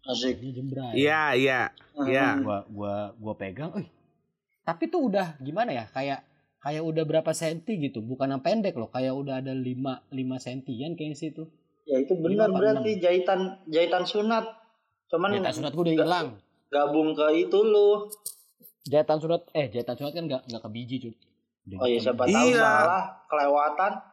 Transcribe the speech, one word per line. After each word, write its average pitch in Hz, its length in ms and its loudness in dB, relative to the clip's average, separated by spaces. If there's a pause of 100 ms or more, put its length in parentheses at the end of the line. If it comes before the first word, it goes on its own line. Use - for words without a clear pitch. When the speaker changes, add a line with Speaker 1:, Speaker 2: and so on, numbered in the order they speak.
Speaker 1:
Asik. 123 340 -2
Speaker 2:
Ini 127 160 -10
jembrai. 131 400 -8
Speaker 3:
Iya, 147 280 2 (120)
iya. 131 260 4 (320)
Speaker 1:
Hmm. 202 140 -4
Speaker 3:
Iya. 131 200 2 (120)
Speaker 2:
Gua, 104 200 -2 (100)
gua, 101 260 -6 (200)
gua 107 200 -8
pegang, 107 400 -10
eh, 208 160 -8 (720)
tapi 226 240 -4
tuh 320 240 0
udah 185 280 -2
gimana 160 360 -4
ya, 117 120 -6
kayak, 139 360 -6 (380)
kayak 151 200 -6
udah 160 220 -2
berapa 160 300 0
senti 165 500 -4
gitu, 135 180 -4
bukan 131 300 -4
yang 135 100 -2
pendek 165 380 0
loh, 113 100 -4
kayak 131 240 -2
udah 135 300 -4
ada 135 80 -6
lima, 131 580 -4
lima 131 300 -4
sentian 131 560 -8
kayaknya 151 220 -8
sih 165 140 -6
itu. 160 200 -14 (320)
Speaker 1:
Ya 139 160 2
itu 139 160 2
benar 165 160 0
Speaker 2:
Lima 208 160 4
apa 190 80 2
Speaker 1:
berarti 214 380 2
Speaker 2:
enam. 185 100 -2
Speaker 1:
jahitan, 180 380 2 (260)
jahitan 170 380 2
sunat. 220 400 0 (640)
Cuman 180 240 0
Speaker 2:
Jahitan 185 240 0
sunat 143 160 -4
gua 160 100 -2
udah 165 120 2
Speaker 1:
ga-, 151 100 4
Speaker 2:
hilang. 165 240 0 (400)
Speaker 1:
gabung 147 440 2
ke 147 140 2 (120)
itu 180 200 2
lu. 208 540 6 (720)
Speaker 2:
Jahitan 151 320 2
sunat, 160 240 0 (100)
eh, 151 180 -2
jahitan 120 280 -6
sunat 143 160 -6
kan 165 120 -8
nggak, 135 200 -4
nggak 123 160 -12
ke 113 80 -14
biji, 117 320 -8
cuy. 113 140 -12 (520)
Udah 95 100 -14
Speaker 1:
Oh 127 100 0
iya, 120 100 4
Speaker 2:
gitu. 110 100 0
Speaker 1:
siapa 123 180 2
tahu 220 220 4
Speaker 3:
Iya. 240 140 6
Speaker 1:
salah, 175 420 4 (240)
kelewatan. 147 680 2 (200)